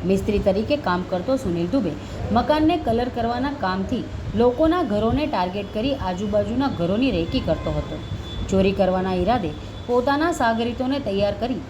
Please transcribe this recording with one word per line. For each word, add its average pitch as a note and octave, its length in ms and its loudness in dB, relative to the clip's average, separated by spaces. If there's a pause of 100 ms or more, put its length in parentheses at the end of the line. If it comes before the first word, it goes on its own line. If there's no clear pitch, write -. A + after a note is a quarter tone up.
મિસ્ત્રી F#3+ 360 2
તરીકે G3+ 380 2
કામ F3+ 260 0
કરતો F#3+ 340 -2
સુનિલ F3 300 -2
દુબે F#3+ 260 0 (380)
મકાનને D#4 460 4
કલર B3 320 0
કરવાના B3 500 -2
કામથી F#3+ 420 -2 (340)
લોકોના D4 480 4
ઘરોને A3+ 420 2
ટાર્ગેટ G3 480 -2
કરી C4 260 0
આજુબાજુના G#3 800 0
ઘરોની G3+ 340 2
રેકી E3 360 0
કરતો D#3+ 240 0
હતો. D3+ 300 -4 (460)
ચોરી F#3+ 320 4
કરવાના F#3 360 2
ઈરાદે F3+ 360 2 (320)
પોતાના C#4 500 2
સાગરીતોને A#3+ 680 0
તૈયાર G3+ 360 0
કરી A3 340 -4